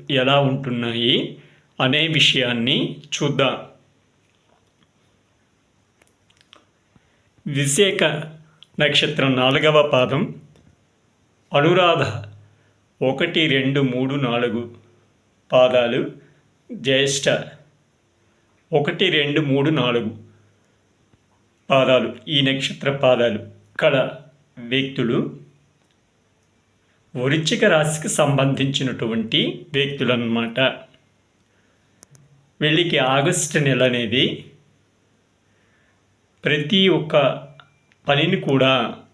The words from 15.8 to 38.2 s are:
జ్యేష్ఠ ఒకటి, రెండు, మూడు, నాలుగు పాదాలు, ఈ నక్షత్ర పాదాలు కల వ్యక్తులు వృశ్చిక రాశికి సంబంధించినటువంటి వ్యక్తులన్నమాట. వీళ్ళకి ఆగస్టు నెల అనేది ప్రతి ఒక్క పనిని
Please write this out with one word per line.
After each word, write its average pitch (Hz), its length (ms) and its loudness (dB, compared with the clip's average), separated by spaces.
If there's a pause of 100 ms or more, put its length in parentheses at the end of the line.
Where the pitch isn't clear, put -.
జ్యేష్ఠ 139 580 -2 (1400)
ఒకటి, 165 380 0
రెండు, 147 320 0
మూడు, 139 280 0
నాలుగు 120 480 -2 (1500)
పాదాలు, 127 400 4 (180)
ఈ 143 140 0
నక్షత్ర 135 540 -2
పాదాలు 120 440 2 (400)
కల 147 160 2 (640)
వ్యక్తులు 135 800 -4 (1800)
వృశ్చిక 156 480 -2
రాశికి 156 460 2
సంబంధించినటువంటి 135 1600 -2
వ్యక్తులన్నమాట. 120 840 -2 (2000)
వీళ్ళకి 160 360 2
ఆగస్టు 139 600 0
నెల 131 260 2
అనేది 123 420 0 (2250)
ప్రతి 156 440 2
ఒక్క 156 280 0 (920)
పనిని 165 340 0